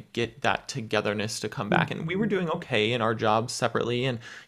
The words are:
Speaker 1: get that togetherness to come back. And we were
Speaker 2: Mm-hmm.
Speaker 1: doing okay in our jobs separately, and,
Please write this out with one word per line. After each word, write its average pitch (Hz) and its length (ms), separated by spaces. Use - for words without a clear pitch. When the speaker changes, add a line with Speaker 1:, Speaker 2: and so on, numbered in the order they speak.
Speaker 1:
get 117 300
that - 260
togetherness 107 720
to 107 80
come 104 200
back. - 220
And - 160
we 170 100
were 220 100
Speaker 2:
Mm-hmm. - 20
Speaker 1:
doing 185 220
okay 120 420
in 123 100
our 113 120
jobs 113 380
separately, 120 520
and, 123 140